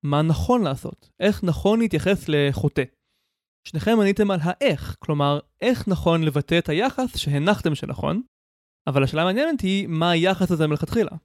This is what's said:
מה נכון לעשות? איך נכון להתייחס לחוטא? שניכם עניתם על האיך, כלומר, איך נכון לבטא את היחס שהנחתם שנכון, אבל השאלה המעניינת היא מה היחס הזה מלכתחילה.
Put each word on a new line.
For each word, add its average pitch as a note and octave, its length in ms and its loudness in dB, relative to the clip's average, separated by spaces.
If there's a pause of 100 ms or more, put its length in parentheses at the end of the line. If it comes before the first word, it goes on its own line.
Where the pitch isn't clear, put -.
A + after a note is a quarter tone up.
מה C#3+ 180 2
נכון G3 420 2
לעשות? - 460 -8 (100)
איך G3+ 240 0
נכון G3 360 2
להתייחס F3 480 0
לחוטא? C#3+ 560 0 (840)
שניכם G#3 340 0
עניתם G3+ 300 2
על F#3 100 0
האיך, F3+ 580 -2
כלומר, D3 400 0 (220)
איך A#3 260 0
נכון E3+ 360 2
לבטא D3 340 0
את E3+ 120 -2
היחס A#3+ 480 -2
שהנחתם D3+ 580 0
שנכון, D3 460 -4 (680)
אבל C#3 160 2
השאלה D3 180 0
המעניינת B3+ 400 0
היא F#3+ 260 0
מה E3 240 0
היחס F3+ 400 2
הזה D#3+ 160 2
מלכתחילה. D#3 440 0 (140)